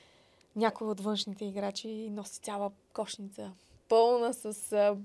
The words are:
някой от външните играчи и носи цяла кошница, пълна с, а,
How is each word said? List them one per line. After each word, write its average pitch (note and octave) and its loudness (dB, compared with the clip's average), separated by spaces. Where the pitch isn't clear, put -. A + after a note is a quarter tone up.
някой A3 0
от G3+ -4
външните G3+ -4
играчи G3+ -6
и A3 -8
носи G#3 -12
цяла G3+ -4
кошница, G3+ -8
пълна A#3 6
с, - -8
а, G#3 6